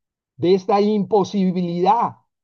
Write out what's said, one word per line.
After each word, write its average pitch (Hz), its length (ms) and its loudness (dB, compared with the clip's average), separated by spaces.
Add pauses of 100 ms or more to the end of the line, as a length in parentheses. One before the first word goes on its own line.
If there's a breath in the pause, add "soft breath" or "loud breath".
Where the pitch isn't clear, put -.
(380)
de 170 180 2
esta 202 260 0
imposibilidad 190 1400 0 (260)